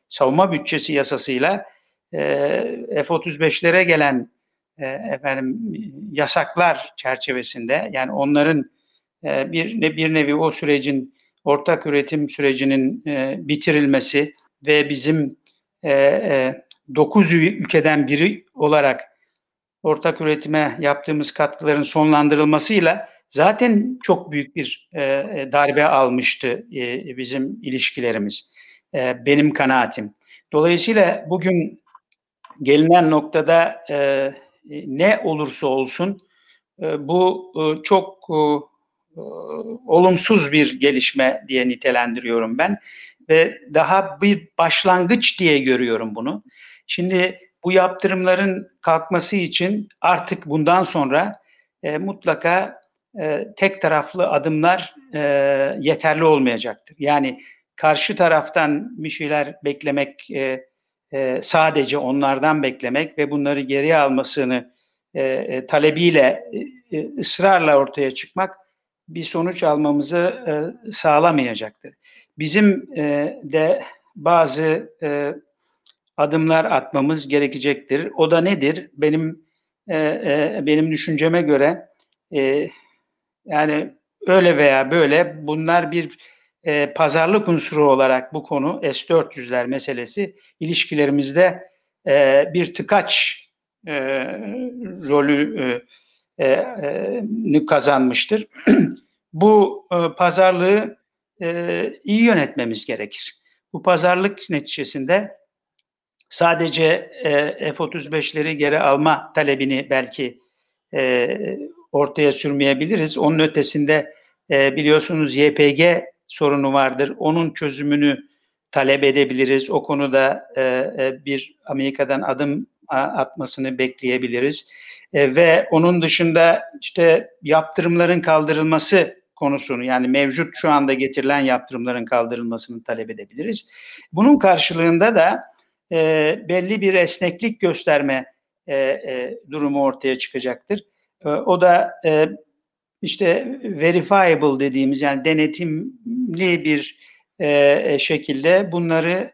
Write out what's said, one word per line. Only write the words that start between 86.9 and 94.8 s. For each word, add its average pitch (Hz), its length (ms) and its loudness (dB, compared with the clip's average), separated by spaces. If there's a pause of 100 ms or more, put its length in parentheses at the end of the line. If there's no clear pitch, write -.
pazarlık 165 540 2
unsuru 151 420 2
olarak 131 440 2
bu 156 100 -8
konu 139 380 -4 (120)
S - 160 -10
dört 160 280 0
yüzler 123 280 -4
meselesi 131 680 -8 (240)
ilişkilerimizde, 151 1080 0 (380)
e, 139 360 6 (100)
bir 170 200 0
tıkaç, - 640 0 (480)
e, 156 60 -8 (1160)